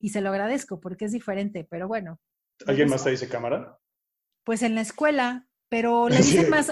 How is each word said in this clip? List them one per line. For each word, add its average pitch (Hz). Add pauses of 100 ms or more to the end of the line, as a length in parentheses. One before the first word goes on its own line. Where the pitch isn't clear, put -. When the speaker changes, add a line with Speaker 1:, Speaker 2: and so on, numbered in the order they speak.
Speaker 1:
y 214
se 208
lo 196
agradezco 202
porque 185
es 202
diferente, 202
pero 175
bueno. 196 (480)
Speaker 2:
¿Alguien 139
Speaker 1:
¿Me 135
Speaker 2:
más 127
Speaker 1:
gusta? -
Speaker 2:
te 135
dice 127
cámara? 123 (680)
Speaker 1:
Pues 226
en 226
la 226
escuela, 254 (220)
pero 233
le 247
dicen 330
Speaker 2:
<laughs> -
Sí. 311
Speaker 1:
más 302